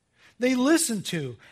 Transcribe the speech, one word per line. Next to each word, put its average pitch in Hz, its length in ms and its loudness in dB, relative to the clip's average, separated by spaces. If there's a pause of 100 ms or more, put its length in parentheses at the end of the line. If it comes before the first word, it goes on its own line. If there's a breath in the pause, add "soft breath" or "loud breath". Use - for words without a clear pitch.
(360 soft breath)
They 254 200 0
listen 247 460 2
to 139 340 -8 (160 loud breath)